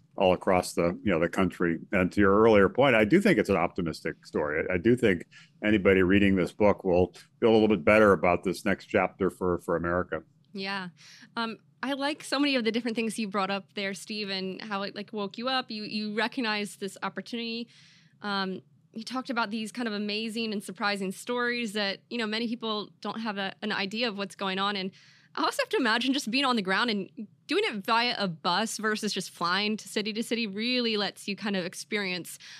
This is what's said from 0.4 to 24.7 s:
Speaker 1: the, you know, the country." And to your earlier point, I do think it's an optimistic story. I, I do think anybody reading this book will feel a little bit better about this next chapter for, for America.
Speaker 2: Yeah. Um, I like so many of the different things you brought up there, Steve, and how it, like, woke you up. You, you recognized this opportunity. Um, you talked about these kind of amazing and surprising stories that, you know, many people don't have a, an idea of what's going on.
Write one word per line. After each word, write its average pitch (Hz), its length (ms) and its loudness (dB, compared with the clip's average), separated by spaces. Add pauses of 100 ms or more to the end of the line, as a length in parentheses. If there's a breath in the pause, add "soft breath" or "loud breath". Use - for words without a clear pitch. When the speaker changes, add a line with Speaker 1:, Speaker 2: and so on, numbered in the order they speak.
Speaker 1:
the, 87 300 0
you 104 80 2
know, 82 80 2
the 85 100 2
country." 90 480 0 (160)
And 92 180 2
to - 80 0
your 98 220 6
earlier 107 260 8
point, 127 280 4
I 110 100 6
do 160 160 4
think 185 160 4
it's 98 120 2
an 98 80 4
optimistic 82 680 -4
story. 80 440 -2
I, 92 40 -2
I 92 40 0
do 113 200 4
think 95 260 2 (400 loud breath)
anybody 98 380 4
reading 98 340 6
this 87 160 0
book 101 320 2
will 90 300 2 (260 loud breath)
feel 113 120 4
a - 20 6
little 107 160 6
bit - 160 2
better 107 260 8
about 87 320 2
this - 220 -4
next 98 220 -2
chapter 92 420 0
for, 87 300 -2
for 87 160 -2
America. 85 480 -2 (300)
Speaker 2:
Yeah. 196 360 -8 (460 loud breath)
Um, 226 220 -6 (260)
I 262 100 -4
like 285 300 -4
so 277 160 -2
many 285 160 2
of 240 80 0
the 220 80 0
different 233 240 -4
things 226 240 -4
you 220 80 -4
brought 190 240 -2
up 196 140 -6 (100)
there, 196 180 -6
Steve, 208 380 -10
and 190 280 -6
how 202 220 -6
it, 202 140 -8
like, 208 180 -12
woke 202 240 -8
you 233 100 -8
up. 262 220 -4
You, 214 140 -10
you 214 320 -6
recognized 214 640 -4
this 196 240 -8
opportunity. 233 640 -8 (560 soft breath)
Um, 196 400 -4 (300)
you 226 100 -12
talked 254 260 -8
about 226 220 -2
these 220 200 -6
kind 240 160 -6
of 208 60 -4
amazing 214 600 -4
and 202 100 -6
surprising 202 480 -4
stories 240 640 -4
that, 202 260 -4 (100)
you 240 80 -6
know, 233 80 -4
many 220 220 -4
people 214 420 -6 (120)
don't 214 180 -8
have 220 180 -6
a, 190 240 -6
an 208 100 -6
idea 208 360 -4
of 202 100 -6
what's 202 160 -8
going 190 240 -4
on. 202 180 -2